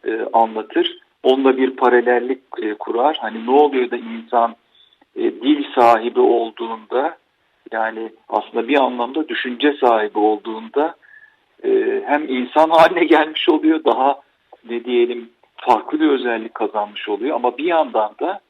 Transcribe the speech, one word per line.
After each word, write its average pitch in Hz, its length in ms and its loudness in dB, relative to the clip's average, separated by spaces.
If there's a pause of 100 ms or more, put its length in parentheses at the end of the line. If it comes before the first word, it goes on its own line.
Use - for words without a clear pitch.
e, 110 160 -4 (120)
anlatır. 113 640 0 (240)
Onunla 131 340 4
bir 131 140 0
paralellik, 123 680 2 (240)
e, 107 120 -4
kurar. 139 460 -2
Hani 113 260 -10
ne 123 40 -4
oluyor 139 400 2
da 127 60 -6
insan, 113 600 -4 (600)
e, 113 60 -6
dil 135 420 0 (100)
sahibi 117 460 4
olduğunda, 117 1000 -2 (540)
yani 110 400 -6 (160)
aslında 113 400 -4
bir 143 140 2
anlamda 127 460 -4
düşünce 127 440 -2
sahibi 110 460 2
olduğunda, 110 760 -2 (680)
e, - 420 0
hem 147 220 -2
insan 131 420 0
haline 165 340 6
gelmiş 156 440 2
oluyor, 156 360 2
daha 131 360 2 (500)
ne 120 140 -6
diyelim 120 460 0 (260)
farklı 127 440 0
bir 156 80 2
özellik 120 460 -2
kazanmış 107 540 -6
oluyor 117 280 -4
ama 123 220 -2
bir 147 60 -8
yandan 156 560 0
da 185 300 -6